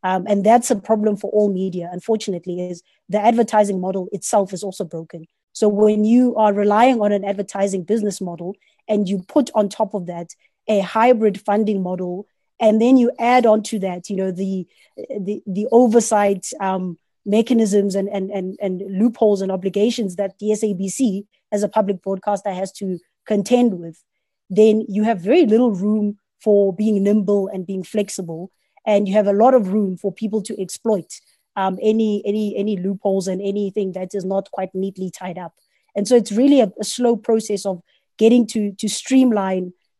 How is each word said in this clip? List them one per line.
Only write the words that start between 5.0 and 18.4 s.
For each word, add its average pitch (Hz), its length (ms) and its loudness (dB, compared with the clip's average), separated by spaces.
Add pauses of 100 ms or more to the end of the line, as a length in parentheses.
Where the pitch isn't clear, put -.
So 214 160 2
when 214 380 2
you 247 300 4
are 214 180 2
relying 214 480 2
on 208 100 2
an 196 120 -2
advertising 196 580 -4
business 208 360 -2
model 175 360 -8 (340)
and 208 200 0
you 190 200 -4
put 269 260 0
on 208 140 2
top 202 240 -4
of 180 140 -8
that 170 220 -12 (400)
a 208 120 2
hybrid 220 600 2
funding 208 420 0
model, 180 440 -6 (340)
and 220 200 4
then 254 160 6
you 240 220 4
add 240 260 4
on 214 200 4
to 220 160 -6
that, 180 280 -8
you 202 80 -6
know, 190 140 -2
the, 190 360 -6 (300)
the, 202 500 -8
the 202 260 -4
oversight, 214 760 4 (140)
um, 185 360 -4 (300)
mechanisms 208 680 2
and, 196 140 -4
and, 202 220 -6
and, 190 300 -8